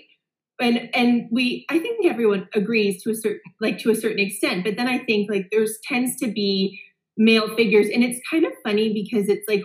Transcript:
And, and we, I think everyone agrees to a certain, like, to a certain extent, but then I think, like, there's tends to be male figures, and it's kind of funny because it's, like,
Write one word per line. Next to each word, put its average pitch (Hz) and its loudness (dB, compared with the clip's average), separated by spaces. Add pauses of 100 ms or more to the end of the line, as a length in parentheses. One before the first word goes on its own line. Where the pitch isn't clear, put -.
(600)
And, 233 0
and 240 2
we, 240 -2
I 311 2
think 453 -2
everyone 214 2
agrees 208 0
to 226 -4
a 220 0
certain, - -4 (180)
like, - -2
to 233 -2
a 214 6
certain 214 -2
extent, 196 -2
but 208 -4
then 247 -2
I 254 -2
think, 208 -2
like, 190 -4
there's 214 0
tends 247 -4
to 262 -4
be 196 -2 (380)
male 220 4
figures, 214 4
and 240 2
it's 247 -4
kind 320 2
of - -4 (100)
funny 214 0
because 202 -2
it's, 202 0
like, 202 0